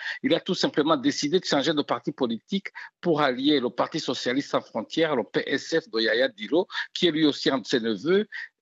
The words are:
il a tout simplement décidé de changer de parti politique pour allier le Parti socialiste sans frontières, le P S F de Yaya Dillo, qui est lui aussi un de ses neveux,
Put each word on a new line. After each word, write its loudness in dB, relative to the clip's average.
il 2
a 0
tout -4
simplement 2
décidé 0
de -18
changer 2
de 0
parti -4
politique -4
pour 2
allier 2
le 0
Parti -4
socialiste -2
sans 0
frontières, -2
le 0
P -2
S -4
F -20
de -2
Yaya 2
Dillo, -2
qui 2
est 4
lui 2
aussi 0
un 0
de -8
ses 0
neveux, 0